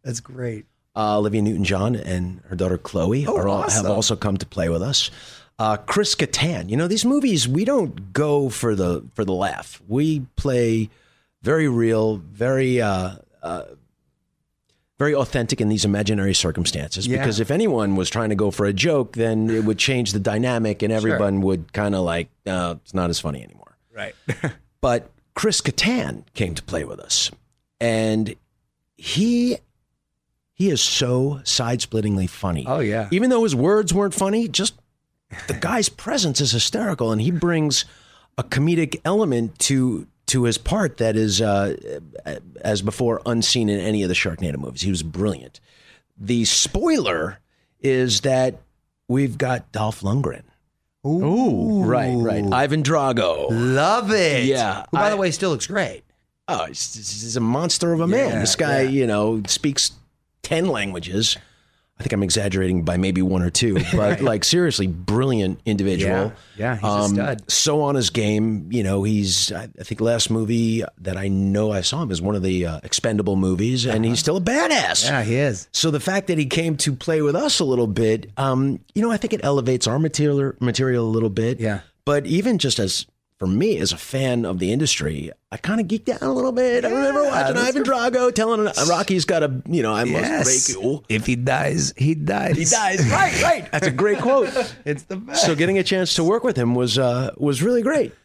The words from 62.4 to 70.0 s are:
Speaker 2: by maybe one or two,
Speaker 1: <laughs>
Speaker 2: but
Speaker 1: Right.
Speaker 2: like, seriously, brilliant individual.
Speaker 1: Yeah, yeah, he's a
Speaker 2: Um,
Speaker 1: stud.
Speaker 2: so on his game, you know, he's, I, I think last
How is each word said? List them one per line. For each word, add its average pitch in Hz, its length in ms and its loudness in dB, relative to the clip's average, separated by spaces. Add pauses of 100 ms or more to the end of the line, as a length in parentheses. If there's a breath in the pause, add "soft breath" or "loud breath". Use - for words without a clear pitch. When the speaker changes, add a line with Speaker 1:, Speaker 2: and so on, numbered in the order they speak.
Speaker 2:
by 85 140 0
maybe 92 260 2
one 92 180 2
or 87 80 2
two, 110 240 0
Speaker 1:
<laughs> - 180 0
Speaker 2:
but - 40 0
Speaker 1:
Right. 104 260 2
Speaker 2:
like, 117 220 0
seriously, 160 420 2
brilliant 101 800 0
individual. 98 640 0 (240 loud breath)
Speaker 1:
Yeah, 113 200 -4
yeah, - 0 -
he's 98 80 -6
a 110 40 0
Speaker 2:
Um, 104 280 2
Speaker 1:
stud. 117 360 -2
Speaker 2:
so 151 300 2
on 143 140 2
his 117 160 0
game, 107 600 0
you 117 120 0
know, 98 180 0
he's, 101 500 0
I, 107 160 -10 (120)
I 92 40 -12
think - 160 -8
last 113 300 2